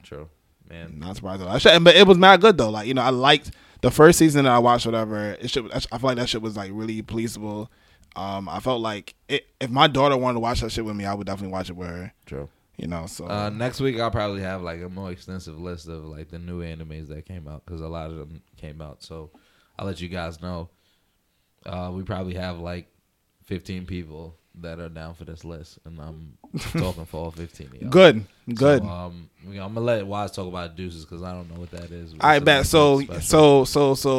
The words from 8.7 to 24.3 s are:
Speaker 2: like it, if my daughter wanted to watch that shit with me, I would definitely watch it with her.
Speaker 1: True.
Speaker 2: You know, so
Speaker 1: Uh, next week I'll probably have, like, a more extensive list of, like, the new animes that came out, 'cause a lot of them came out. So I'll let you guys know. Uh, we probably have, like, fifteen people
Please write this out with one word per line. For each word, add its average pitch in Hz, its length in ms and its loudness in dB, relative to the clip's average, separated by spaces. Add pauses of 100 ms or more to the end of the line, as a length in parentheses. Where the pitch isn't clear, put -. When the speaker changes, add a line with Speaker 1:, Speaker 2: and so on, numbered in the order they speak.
Speaker 2:
like 107 340 -8 (140)
it, 135 160 -4 (160)
if 117 100 -8
my 143 180 6
daughter 135 280 2
wanted 127 180 0
to 117 60 -4
watch 117 200 -2
that 113 100 -6
shit 117 140 -6
with 107 100 -6
me, 101 100 -8
I 98 100 -4
would 101 120 -8
definitely 98 260 -8
watch 92 160 -6
it 92 80 -12
with 90 120 -12
her. 90 240 -14 (140)
Speaker 1:
True. 69 220 -12 (280)
Speaker 2:
You - 100 -10
know, 82 200 -8
so 82 220 -14
Speaker 1:
Uh, 104 220 -6
next 117 300 -6
week 135 180 -2
I'll 117 140 -2
probably 104 280 -4
have, 95 220 -8
like, 85 200 -10
a 90 60 -12
more 92 220 -12
extensive 87 500 -14
list 87 280 -12
of, 80 160 -14
like, 78 240 -16
the 85 100 -16
new 87 240 -10
animes 80 460 -12
that 76 180 -16
came 85 220 -14
out, 73 180 -18
'cause 85 140 -12
a 80 80 -10
lot 80 240 -10
of 82 40 -14
them 78 240 -16 (160)
came 78 240 -18
out. 73 220 -18
So 80 280 -18 (460)
I'll - 100 -10
let 87 140 -10
you 87 80 -10
guys 85 320 -10
know. 87 280 -10 (960)
Uh, 90 260 -10
we 92 120 -10
probably 92 300 -8
have, 90 260 -8
like, 87 260 -10 (600)
fifteen 92 380 -10
people 82 520 -12 (240)